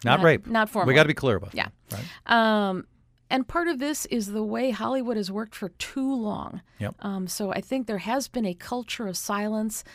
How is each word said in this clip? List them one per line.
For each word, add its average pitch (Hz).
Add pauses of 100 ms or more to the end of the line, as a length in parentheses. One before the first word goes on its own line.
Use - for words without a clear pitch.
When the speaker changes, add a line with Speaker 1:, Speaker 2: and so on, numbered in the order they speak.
Speaker 1:
Not 127
Speaker 2:
Not, 185
Speaker 1:
rape. 156
Speaker 2:
not 226
Speaker 1:
We -
Speaker 2:
formally. 170
Speaker 1:
gotta 147
be 151
clear 117
about 92
Speaker 2:
Yeah. - (200)
Speaker 1:
that, 101 (280)
right? 220
Speaker 2:
Um, 185 (420)
and 262
part 339
of 294
this 285
is 220
the 214
way 226
Hollywood 233
has 196
worked 214
for 185
too 269
long. 208 (160)
Speaker 1:
Yep. 202
Speaker 2:
Um, 190
so 190
I -
think 262
there 208
has 226
been 233
a 180
culture 240
of 180
silence, 214 (120)